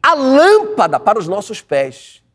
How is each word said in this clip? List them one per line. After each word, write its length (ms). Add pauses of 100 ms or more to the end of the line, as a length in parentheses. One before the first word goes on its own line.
a 120
lâmpada 840
para 180
os 100
nossos 340
pés 600 (120)